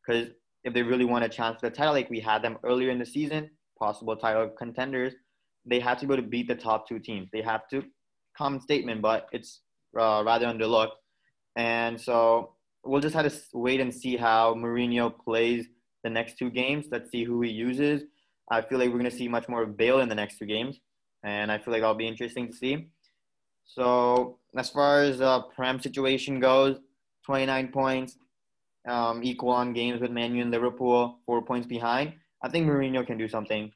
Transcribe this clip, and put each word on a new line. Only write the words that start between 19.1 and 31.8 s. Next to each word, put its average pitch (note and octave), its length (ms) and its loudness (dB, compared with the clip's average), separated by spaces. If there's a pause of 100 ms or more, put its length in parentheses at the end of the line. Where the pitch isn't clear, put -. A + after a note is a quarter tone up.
much A#2 200 -4
more A#2+ 160 -2
of G#2 140 -6
Bale B2 240 4
in B2 80 0
the G#2+ 60 -4
next G#2 220 -6
two G#2+ 80 -12
games, A2+ 340 -4 (440)
and G#2 280 -2
I G#2+ 60 0
feel A#2 140 -6
like A2+ 100 2
that'll A2 140 2
be A2+ 120 -4
interesting A#2 400 -8
to A#2 60 -14
see. C#3+ 360 -6 (760)
So B2 720 2 (160)
as B2+ 140 -4
far C#3+ 320 6
as, C3+ 200 2
uh, B2+ 220 4
Prem C3 360 -4
situation C3+ 600 -2
goes, C3+ 400 6 (440)
twenty-nine C3+ 480 0
points, C3 460 0 (680)
um, A#2+ 360 0
equal B2 260 -2
on B2 240 2
games A#2+ 260 -2
with A#2+ 120 -2
Man A#2+ 240 -2
U A#2+ 80 0
and A#2+ 80 -2
Liverpool, A#2+ 760 2
four A#2+ 160 0
points A#2+ 240 -4
behind. A#2+ 480 -2 (300)